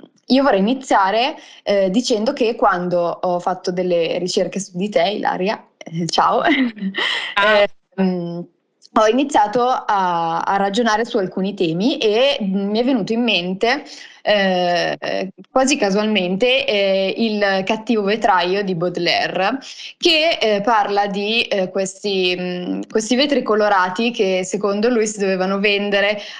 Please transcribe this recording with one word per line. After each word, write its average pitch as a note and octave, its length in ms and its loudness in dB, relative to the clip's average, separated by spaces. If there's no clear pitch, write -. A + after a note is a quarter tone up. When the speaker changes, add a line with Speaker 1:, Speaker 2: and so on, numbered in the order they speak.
Speaker 1:
io C4 160 4
vorrei G3+ 160 4
iniziare, A3+ 760 2
eh, G3 260 2
dicendo A3 440 2
che A#3+ 220 0
quando F3+ 460 2
ho F3 380 -2
fatto F3+ 320 -4
delle F3 480 0
ricerche F3+ 400 -2
su F3+ 180 -10
di G3 120 -2
te, F3 200 2
Ilaria, G3+ 500 -2
eh, E3 280 -6
ciao, E3+ 400 2
<laughs> A3+ 880 -2
Speaker 2:
Ciao. G3+ 300 4
Speaker 1:
eh, F#3+ 40 0
mm, F3 380 -2
ho A3 120 6
iniziato B3 560 2
a, F3+ 800 0
a - 160 2
ragionare G#3+ 480 0
su A#3 120 -4
alcuni F#3+ 360 -2
temi G3 440 0
e, A#3+ 460 2
mm, G3 260 -2
mi G#3+ 100 0
è B3 40 0
venuto A#3+ 300 0
in A#3 100 0
mente, G#3+ 600 0
eh, F3+ 760 2
quasi C4+ 260 2
casualmente, G#3 880 0
eh, G3 500 0
Il G3+ 480 0
cattivo A3 380 -2
vetraio G3 600 0
di F#3+ 120 -2
Baudelaire, E3+ 840 -2
che, D#4+ 420 2
eh, G#3 220 0
parla G3+ 460 2
di, G3+ 360 -2
eh, F#3+ 260 -2
questi, F#3+ 680 -2
mm, F3+ 500 -4
questi A3 260 0
vetri C#4+ 260 2
colorati G#3 680 2
che F#3+ 320 0
secondo G#3 460 0
lui A3+ 180 2
si G#3 120 -8
dovevano F#3+ 400 0
vendere G3+ 600 0